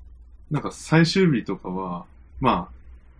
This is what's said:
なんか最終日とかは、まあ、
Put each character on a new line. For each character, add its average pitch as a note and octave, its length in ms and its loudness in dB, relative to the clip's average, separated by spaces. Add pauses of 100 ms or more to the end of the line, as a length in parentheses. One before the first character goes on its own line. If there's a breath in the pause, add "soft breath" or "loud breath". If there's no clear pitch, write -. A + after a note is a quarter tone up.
(520)
な D3 80 -2
ん - 20 -14
か F#2 120 -8
最 D#3+ 320 4
終 F#3 260 4
日 A2+ 140 0
と G2 100 -4
か F#2 140 -10
は、 F#2 360 -6 (360)
ま A2 280 0
あ、 - 60 -20 (440)